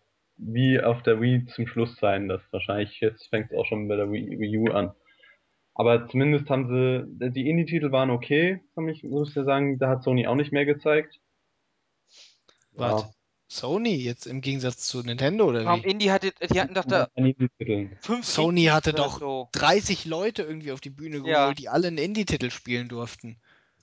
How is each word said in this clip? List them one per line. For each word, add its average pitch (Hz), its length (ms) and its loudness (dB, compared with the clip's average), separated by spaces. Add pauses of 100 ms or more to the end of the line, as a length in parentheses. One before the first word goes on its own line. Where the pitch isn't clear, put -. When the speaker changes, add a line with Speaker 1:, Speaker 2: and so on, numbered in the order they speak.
(380)
Speaker 1:
wie 127 440 2
auf 120 220 0
der 113 180 4
Wii 123 260 2
zum 117 200 -6
Schluss 117 300 -2
sein, 98 300 0
das 95 140 -4 (100)
wahrscheinlich, 101 480 -4
jetzt 110 300 -2
fängt's 107 240 -4
auch - 120 0
schon 107 220 -4
bei 104 80 0
der 101 160 -2
Wii, - 280 -6
Wii 107 180 -2
U 110 140 2
an. 95 220 -2 (840)
Aber 117 300 4
zumindest 143 420 2
haben 131 200 0
sie, 127 640 0
die 131 180 -2
Indie-Titel 156 420 0
waren 131 180 2
okay, 151 540 0 (120)
fand 160 140 -4
ich, 156 140 -10
muss 147 280 -4
ich - 40 -20
ja 139 80 -2
sagen, 139 340 2
da 131 120 2
hat 127 140 0
Sony 127 220 2
auch 117 100 0
nicht 147 180 0
mehr 143 120 2
gezeigt. 151 540 0 (1500)
Speaker 2:
Warte, 110 320 -2
Speaker 1:
Ja. 110 80 -16 (380)
Speaker 2:
Sony 196 480 -2
jetzt 120 280 -6
im 127 140 -8
Gegensatz 127 480 -4
zu 123 160 -6
Nintendo 131 460 0
oder 117 160 0
Speaker 3:
Warum 175 180 2
Speaker 2:
wie? 190 60 -2
Speaker 3:
Indie 202 220 2
hatte, 190 200 2
die 185 300 0
hatten 180 140 -4
doch 180 100 0
da 151 300 2
Speaker 1:
An 131 100 2
Indie-Titeln. 113 720 -2
Speaker 3:
fünf 240 260 -4
Speaker 2:
Sony 170 360 2
Speaker 3:
Indies 160 100 8
Speaker 2:
hatte 156 200 4
Speaker 3:
oder 151 120 0
Speaker 2:
doch - 160 -4
Speaker 3:
so. 135 320 -6
Speaker 2:
dreißig 180 540 2
Leute 180 380 -4
irgendwie 156 280 -8
auf 135 80 -8
die 143 120 -14
Bühne 151 260 -10 (100)
Speaker 3:
Ja. 151 140 4
Speaker 2:
geholt, 143 180 2
die 127 80 -12
alle 160 220 2
einen 165 80 -4
Indie-Titel 165 540 -2
spielen 120 360 -6
durften. 117 540 -12 (420)